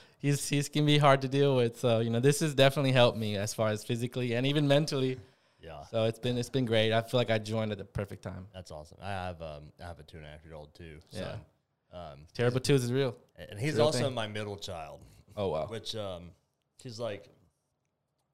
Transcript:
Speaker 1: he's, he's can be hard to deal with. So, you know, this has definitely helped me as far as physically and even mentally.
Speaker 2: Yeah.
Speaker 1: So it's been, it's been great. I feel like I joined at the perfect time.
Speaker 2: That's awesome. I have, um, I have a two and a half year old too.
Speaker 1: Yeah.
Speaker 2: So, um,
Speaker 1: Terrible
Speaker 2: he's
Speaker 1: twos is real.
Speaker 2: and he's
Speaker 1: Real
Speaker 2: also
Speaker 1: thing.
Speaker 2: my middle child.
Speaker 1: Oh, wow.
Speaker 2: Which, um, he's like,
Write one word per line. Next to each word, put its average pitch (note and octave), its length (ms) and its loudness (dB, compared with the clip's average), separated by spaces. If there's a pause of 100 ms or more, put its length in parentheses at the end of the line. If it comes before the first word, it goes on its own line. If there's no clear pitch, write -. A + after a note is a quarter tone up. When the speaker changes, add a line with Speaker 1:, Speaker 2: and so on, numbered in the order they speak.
(180)
Speaker 1:
he's, C#3 300 0
he's C#3+ 200 0
can D3+ 160 2
be D3 140 6
hard C#3 240 8
to C3 60 -2
deal C#3 260 4
with. A#2+ 240 2
So, A2+ 220 2
you A#2 100 0
know, A#2 80 2
this C#3+ 220 4
has D#3 140 0
definitely C3+ 380 4
helped B2 240 6
me G#2+ 200 -2
as G2+ 180 -4
far A2 140 2
as G#2+ 160 -2
physically B2 500 -4
and B2 120 0
even C#3+ 200 2
mentally. C#3 520 2 (420)
Speaker 2:
Yeah. D#2 240 -16
Speaker 1:
So A2+ 200 0
it's A2+ 140 0
been, B2 180 -2
it's A#2+ 140 -4
been C3 160 0
great. A2 260 4
I A2+ 100 2
feel B2 160 0
like A2+ 120 2
I A2 80 2
joined G#2+ 320 -4
at G#2 80 -6
the G2 60 -10
perfect G2+ 400 -8
time. F#2 280 -12
Speaker 2:
That's F#2 200 -16
awesome. D#2 280 -16
I G2 100 -10
have, F#2 300 -8
um, D2+ 300 -12 (100)
I D#2+ 60 -16
have D#2+ 140 -14
a - 20 -18
two D2+ 140 -20
and D2+ 100 -16
a - 40 -16
half D2+ 140 -20
year D#2+ 100 -20
old D2+ 200 -18
too. D#2+ 240 -18 (120)
Speaker 1:
Yeah. F2+ 100 -10 (720)
Speaker 2:
So, F2+ 60 -16
um, D2+ 360 -16
Speaker 1:
Terrible A#2+ 240 0
Speaker 2:
he's - 80 -8
Speaker 1:
twos C3+ 180 2
is A#2+ 80 -4
real. C3 240 -2 (200)
Speaker 2:
and G#2 220 -16
he's D3 180 -4
Speaker 1:
Real D3 100 4
Speaker 2:
also B2+ 200 0
Speaker 1:
thing. B2+ 80 -4
Speaker 2:
my A2 120 -4
middle G#2 300 -8
child. D#2+ 440 -12 (360)
Speaker 1:
Oh, G2+ 120 0
wow. D2+ 200 -2
Speaker 2:
Which, - 280 -10
um, F2+ 340 -10 (520)
he's A#2 180 -14
like, G#2 280 -8 (1040)